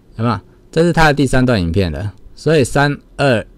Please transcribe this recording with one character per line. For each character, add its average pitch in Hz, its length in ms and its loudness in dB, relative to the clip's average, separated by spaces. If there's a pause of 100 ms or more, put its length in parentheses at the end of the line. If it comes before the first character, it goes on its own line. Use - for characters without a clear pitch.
(180)
有 113 60 -4
没 120 60 0
有？ 113 100 -4 (320)
这 160 120 0
是 175 80 2
它 160 160 2
的 147 60 2
第 143 120 0
三 127 200 2
段 120 160 0
影 85 100 -2
片 90 200 0
了， 90 220 -8 (220)
所 156 220 0
以 135 60 2
三、 143 340 0 (180)
二、 127 300 0 (120)